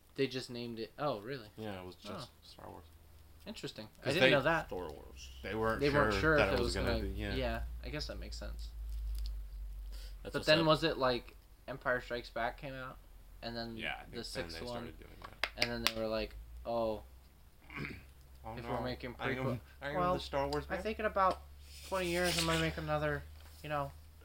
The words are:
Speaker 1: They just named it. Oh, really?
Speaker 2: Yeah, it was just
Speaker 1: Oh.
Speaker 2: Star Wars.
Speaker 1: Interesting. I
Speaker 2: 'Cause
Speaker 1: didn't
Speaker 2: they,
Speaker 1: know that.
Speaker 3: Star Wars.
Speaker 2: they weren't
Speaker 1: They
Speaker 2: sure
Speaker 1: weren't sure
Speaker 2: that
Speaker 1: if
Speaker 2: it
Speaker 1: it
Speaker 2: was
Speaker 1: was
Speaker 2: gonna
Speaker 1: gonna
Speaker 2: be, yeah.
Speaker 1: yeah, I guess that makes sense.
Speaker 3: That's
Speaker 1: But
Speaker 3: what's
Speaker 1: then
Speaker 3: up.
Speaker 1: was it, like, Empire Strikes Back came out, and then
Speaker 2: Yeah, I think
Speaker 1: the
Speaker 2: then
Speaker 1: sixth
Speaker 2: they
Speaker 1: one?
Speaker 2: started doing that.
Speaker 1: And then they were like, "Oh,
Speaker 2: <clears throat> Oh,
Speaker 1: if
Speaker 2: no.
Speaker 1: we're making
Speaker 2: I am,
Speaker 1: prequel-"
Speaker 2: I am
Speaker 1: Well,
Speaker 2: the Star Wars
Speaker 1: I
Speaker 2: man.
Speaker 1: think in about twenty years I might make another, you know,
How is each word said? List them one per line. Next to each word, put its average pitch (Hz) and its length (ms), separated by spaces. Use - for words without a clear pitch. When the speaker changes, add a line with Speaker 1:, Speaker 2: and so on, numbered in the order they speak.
Speaker 1:
They 135 120
just 123 220
named 120 300
it. 110 200
Oh, 131 200
really? 113 280
Speaker 2:
Yeah, 104 220
it 90 60
was 90 100
just - 340
Speaker 1:
Oh. - 0
Speaker 2:
Star - 260
Wars. 92 140
Speaker 1:
Interesting. - 400
I - 20
Speaker 2:
'Cause 139 100
Speaker 1:
didn't 135 160
Speaker 2:
they, 143 60
Speaker 1:
know 135 80
that. 156 240
Speaker 3:
Star 92 140
Wars. 71 480
Speaker 2:
they 98 140
weren't 110 240
Speaker 1:
They 143 100
Speaker 2:
sure 143 120
Speaker 1:
weren't 107 200
sure 156 160
Speaker 2:
that 104 120
Speaker 1:
if 95 40
Speaker 2:
it - 20
Speaker 1:
it 120 40
Speaker 2:
was 120 80
Speaker 1:
was - 80
Speaker 2:
gonna 98 160
Speaker 1:
gonna 113 120
Speaker 2:
be, 98 60
yeah. 104 240
Speaker 1:
yeah, 117 260
I - 60
guess 147 180
that 98 120
makes - 180
sense. - 320
Speaker 3:
That's - 120
Speaker 1:
But - 20
Speaker 3:
what's - 100
Speaker 1:
then 156 140
Speaker 3:
up. 165 80
Speaker 1:
was 156 160
it, 156 160
like, 127 360
Empire 127 340
Strikes 120 280
Back 117 320
came 135 140
out, 131 220
and 117 160
then 117 200
Speaker 2:
Yeah, 80 200
I 67 40
think 80 100
Speaker 1:
the - 60
Speaker 2:
then 117 80
Speaker 1:
sixth 82 340
Speaker 2:
they - 60
Speaker 1:
one? 120 100
Speaker 2:
started 117 240
doing - 120
that. - 180
Speaker 1:
And 120 120
then 120 140
they 113 180
were 110 60
like, 110 280
"Oh, 113 360
Speaker 2:
<clears throat> 151 120
Oh, 113 140
Speaker 1:
if 123 60
Speaker 2:
no. 120 80
Speaker 1:
we're 120 100
making 123 380
Speaker 2:
I 120 120
am, 131 60
Speaker 1:
prequel-" 131 220
Speaker 2:
I 143 80
am 151 60
Speaker 1:
Well, 180 200
Speaker 2:
the 180 40
Star 143 280
Wars 143 220
Speaker 1:
I 196 60
Speaker 2:
man. 180 80
Speaker 1:
think 220 160
in 214 60
about 190 360
twenty 185 220
years 175 320
I 165 40
might 165 140
make 160 180
another, 151 460
you 151 60
know, 143 220